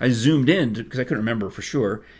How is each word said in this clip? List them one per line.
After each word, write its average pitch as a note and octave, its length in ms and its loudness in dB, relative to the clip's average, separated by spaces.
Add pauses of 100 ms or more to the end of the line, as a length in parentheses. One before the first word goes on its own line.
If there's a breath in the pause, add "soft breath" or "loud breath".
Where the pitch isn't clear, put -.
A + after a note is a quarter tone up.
I B2+ 80 2
zoomed B2+ 400 4
in D#3 240 2
to, A2+ 100 -6
'cause - 160 -8
I B2+ 60 -2
couldn't - 140 -2
remember G#2+ 300 -2
for G2 120 -12
sure, G#2+ 420 -2 (160 loud breath)